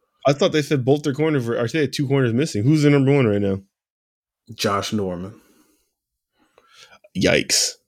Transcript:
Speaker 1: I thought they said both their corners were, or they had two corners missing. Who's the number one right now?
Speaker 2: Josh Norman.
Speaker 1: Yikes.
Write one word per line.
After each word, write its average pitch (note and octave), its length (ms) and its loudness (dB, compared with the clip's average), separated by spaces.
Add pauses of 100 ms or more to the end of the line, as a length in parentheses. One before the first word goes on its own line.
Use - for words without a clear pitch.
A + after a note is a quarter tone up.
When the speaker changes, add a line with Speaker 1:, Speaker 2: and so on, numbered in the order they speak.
(280)
Speaker 1:
I C#3+ 60 4
thought G3 180 0
they D3+ 120 0
said C#3 200 -2
both C#3+ 200 0
their D3 100 -2
corners D3 340 -2
were, A#2 100 -2
or A#2 100 0
they D#3+ 140 -2
had C#3 120 -2
two C#3+ 140 -4
corners C3 260 2
missing. A#2+ 300 -2
Who's D3 200 4
the D3 60 4
number C#3 260 4
one C3+ 120 4
right G2+ 140 2
now? G2 200 -2 (960)
Speaker 2:
Josh G2+ 360 -4
Norman. F#2+ 480 -6 (1800)
Speaker 1:
Yikes. - 560 0 (140)